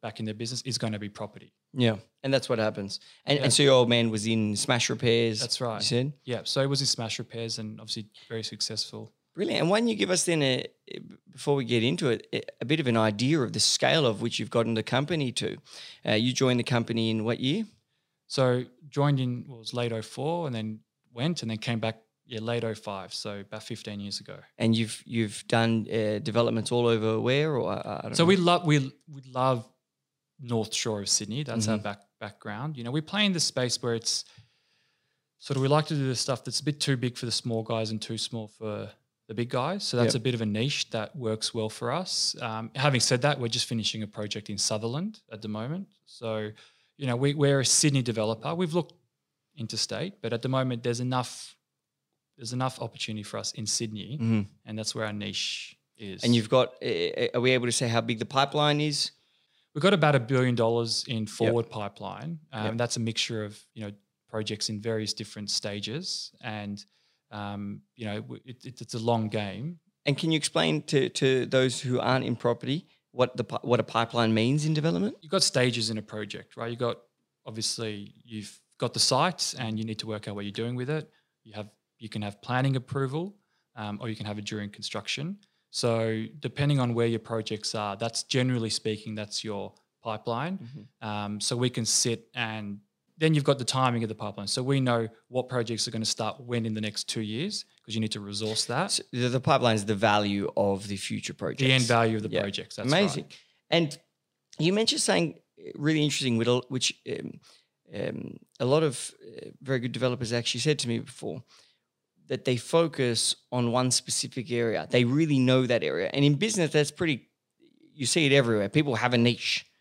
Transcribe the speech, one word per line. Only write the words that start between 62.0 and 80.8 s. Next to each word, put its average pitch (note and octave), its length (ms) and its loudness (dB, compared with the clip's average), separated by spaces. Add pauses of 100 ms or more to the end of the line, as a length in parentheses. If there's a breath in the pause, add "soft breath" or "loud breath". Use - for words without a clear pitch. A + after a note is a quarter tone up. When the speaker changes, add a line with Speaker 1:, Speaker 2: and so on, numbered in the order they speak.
Speaker 1:
Um, G#2+ 140 -4
Speaker 2:
Yep. A2+ 100 -4
Speaker 1:
that's A#2+ 200 -2
a A#2+ 40 -2
mixture A2 440 -2
of, G#2 140 -12 (160)
you A2 120 -12
know, G2+ 60 -10 (360)
projects G#2+ 400 -4
in G#2+ 120 -6
various A2 340 -2
different G#2 360 -10
stages, G#2+ 800 -6 (120)
and, G#2 420 -8 (460)
um, G2+ 500 -8 (160)
you A#2+ 80 -10
know, G#2+ 160 -6
w-, B2 240 -12
it, B2 200 -18
it, C3 160 -14
it's - 140 -12
a A#2+ 40 -4
long A2+ 300 2
game. G#2+ 500 -6 (260)
Speaker 2:
And C#3+ 120 2
can D#3+ 140 -2
you D#3+ 60 4
explain D#3 480 0
to, C3+ 240 2
to C3 380 2
those C3 340 2
who B2 180 0
aren't B2+ 260 2
in A#2+ 120 -2
property B2 500 -2 (260 soft breath)
what B2+ 240 2
the A#2+ 80 -2
pi-, - 180 -6
what A#2+ 180 4
a - 20 2
pipeline A2+ 520 2
means B2+ 320 4
in D#3 80 2
development? F3 480 0
Speaker 1:
You've D3+ 100 -20
got - 100 4
stages A#2+ 480 2
in A2 80 -4
a G#2+ 40 -6
project, G#2+ 540 -10
right? A#2 140 -6
You've A#2 80 -8
got, A#2+ 200 -2 (480)
obviously, G#2+ 680 -6 (100)
you've G#2+ 360 -12 (180)
got B2 160 -2
the A2+ 60 0
site D3+ 580 2
and A2 200 -4
you A2 60 -4
need A2 160 -6
to G#2+ 60 -10
work G#2+ 220 -8
out G2+ 60 -8
what G2+ 100 -8
you're G2+ 80 -8
doing A#2 240 -4
with B2 140 -4